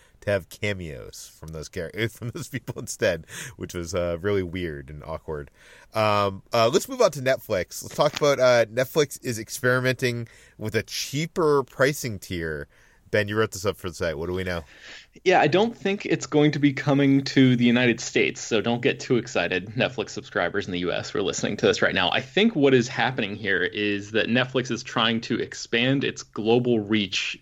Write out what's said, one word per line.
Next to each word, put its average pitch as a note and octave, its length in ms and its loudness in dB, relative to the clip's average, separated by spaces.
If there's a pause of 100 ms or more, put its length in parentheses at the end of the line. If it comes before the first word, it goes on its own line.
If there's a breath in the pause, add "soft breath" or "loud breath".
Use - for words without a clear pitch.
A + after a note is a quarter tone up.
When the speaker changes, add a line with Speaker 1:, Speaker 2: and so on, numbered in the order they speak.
(220 soft breath)
Speaker 1:
to G#2 100 -2
have G2 160 0
cameos E2 880 -8
from D#2 120 -16
those D#2 180 -10
char-, E2+ 240 -8 (100)
<laughs> A#2 80 -2
from - 200 -10
those D3+ 180 -10
people - 320 -10
instead, F#2 460 0 (320 loud breath)
which F2+ 160 -10
was, E2+ 200 -6
uh, F2 280 -2
really G2 220 0
weird E2 460 -6
and D2 140 -16
awkward. D2+ 480 -10 (420 soft breath)
Um, A2 500 2 (100)
uh, E3 180 4
let's F3+ 160 2
move B3+ 140 -4
on G3 100 6
to C#3+ 80 -10
Netflix. B2 640 -2
Let's - 120 -14
talk D3+ 200 2
about, C#3 240 2
uh, B2 280 6
Netflix B2+ 560 -2
is B2 140 -4
experimenting B2 920 -2 (280 soft breath)
with G#2+ 180 -6
a G#2+ 80 0
cheaper D3 800 0
pricing C3 560 -2
tier. D#2+ 480 -6 (440 soft breath)
Ben, G#2+ 160 2
you G#2 100 -2
wrote A2 140 2
this - 120 -10
up G2 140 0
for F#2+ 120 -8
the E2 40 -8
site. E2 240 -2
What D#2+ 80 -4
do F2+ 80 -4
we F#2 100 -4
know? F2 200 -4 (600 loud breath)
Speaker 2:
Yeah, F3+ 160 6
I C3 60 6
don't G3+ 320 2
think G3+ 260 -4
it's - 220 -2
going D3+ 280 4
to D3+ 40 -4
be C#3+ 160 4
coming C#3 520 4
to C3 300 6
the A#2+ 80 2
United A#2+ 360 4
States, - 420 0
so A2+ 180 0
don't A#2 220 -2
get - 180 0
too B2+ 180 0
excited, F#2 580 -2
Netflix G#2 340 -2
subscribers F#2+ 560 -4
in G2 60 -8
the F2 80 -4
U F2 120 -2
S - 200 -4
who G#2 80 -2
are - 20 0
listening G2+ 360 -2
to A2+ 100 2
this - 160 4
right F2 100 2
now. F#2 160 2
I - 120 0
think A3 340 0
what C#3 180 6
is B2 140 4
happening A#2 480 -2
here G2 260 -2
is G#2 520 -2
that G#2+ 160 0
Netflix B2+ 420 0
is A2 100 -4
trying A2+ 400 0
to - 180 -2
expand B2+ 640 -2
its - 200 -6
global A#2 560 2
reach G2+ 640 -2